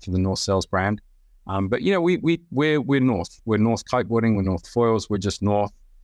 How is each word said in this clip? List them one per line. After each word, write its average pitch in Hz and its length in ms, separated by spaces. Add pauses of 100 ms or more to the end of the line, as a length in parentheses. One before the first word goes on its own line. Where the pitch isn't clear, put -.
for - 100
the 92 60
North 95 200
Sails 95 260
brand. 98 380 (440)
Um, 98 220
but, 117 140
you 196 100
know, 185 80
we, 175 180
we, 165 220 (100)
we're, 151 300
we're 135 200
North. 117 440
We're 110 140
North 110 260
Kiteboarding, 113 500
we're 98 80
North 92 240
Foils, 113 440
we're 104 80
just 95 240
North. 104 300 (320)